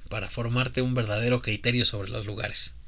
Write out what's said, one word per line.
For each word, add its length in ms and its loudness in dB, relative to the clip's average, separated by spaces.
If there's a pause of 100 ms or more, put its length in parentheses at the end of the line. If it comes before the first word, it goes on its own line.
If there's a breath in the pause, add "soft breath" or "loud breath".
para 200 -6
formarte 520 -2
un 140 0
verdadero 460 0
criterio 440 2
sobre 240 0
los 160 -6
lugares. 520 2 (100)